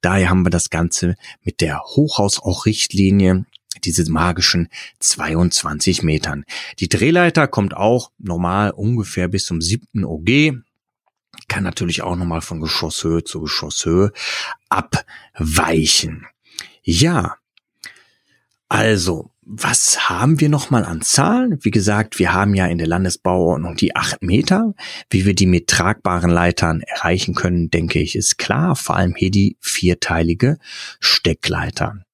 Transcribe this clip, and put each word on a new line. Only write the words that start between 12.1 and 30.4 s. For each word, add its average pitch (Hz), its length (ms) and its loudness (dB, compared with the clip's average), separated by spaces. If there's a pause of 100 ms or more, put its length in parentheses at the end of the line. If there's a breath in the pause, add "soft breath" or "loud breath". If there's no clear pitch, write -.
nochmal 85 240 -4
von 80 200 -10
Geschosshöhe 82 640 -2
zu 80 200 -10
Geschosshöhe 82 680 0 (580 loud breath)
abweichen. 82 1600 -2 (560 loud breath)
Ja, 98 540 2 (1300 loud breath)
also, 98 640 0 (120)
was - 680 -2
haben 131 320 2
wir 156 80 4
nochmal 135 380 2
an 82 160 -6
Zahlen? 208 580 2
Wie 107 100 0
gesagt, 104 480 0
wir 87 140 2
haben 101 220 2
ja 92 120 2
in 85 120 0
der 82 80 -2
Landesbauordnung 87 880 0
die - 180 0
acht - 280 -4
Meter. 190 520 2 (360 loud breath)
Wie 95 160 2
wir 101 80 4
die 95 120 2
mit 87 220 2
tragbaren 87 640 0
Leitern 85 500 2
erreichen 90 540 -2
können, 87 360 0
denke 82 300 0
ich, 73 160 -2
ist - 220 -2
klar. 156 380 0
Vor - 200 -4
allem 90 180 2
hier 92 160 0
die 101 300 2
vierteilige 90 960 0 (420 loud breath)